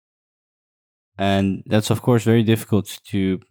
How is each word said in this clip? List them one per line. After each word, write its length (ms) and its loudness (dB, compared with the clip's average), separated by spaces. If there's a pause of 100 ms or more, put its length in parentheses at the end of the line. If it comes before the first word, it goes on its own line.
(1160)
And 480 0
that's, 240 0
of 120 -2
course, 220 2
very 200 2
difficult 640 -2
to 320 -2 (100)